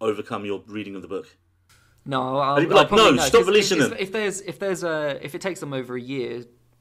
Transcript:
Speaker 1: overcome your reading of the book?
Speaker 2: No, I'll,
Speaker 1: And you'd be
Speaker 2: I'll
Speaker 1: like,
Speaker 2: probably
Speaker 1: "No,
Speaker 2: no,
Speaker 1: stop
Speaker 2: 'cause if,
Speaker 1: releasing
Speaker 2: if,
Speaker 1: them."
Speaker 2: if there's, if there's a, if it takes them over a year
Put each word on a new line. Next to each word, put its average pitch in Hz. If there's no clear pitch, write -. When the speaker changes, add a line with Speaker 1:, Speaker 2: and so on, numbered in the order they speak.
Speaker 1:
overcome 104
your 98
reading 101
of 92
the 85
book? 90
Speaker 2:
No, 131
I'll, 139
Speaker 1:
And 147
you'd -
be 190
Speaker 2:
I'll 226
Speaker 1:
like, -
Speaker 2:
probably 214
Speaker 1:
"No, 180
Speaker 2:
no, 131
Speaker 1:
stop 139
Speaker 2:
'cause 233
if, 175
Speaker 1:
releasing 196
Speaker 2:
if, 131
Speaker 1:
them." -
Speaker 2:
if 190
there's, 202
if 170
there's 185
a, 151
if 147
it 170
takes 180
them 147
over 127
a 127
year 120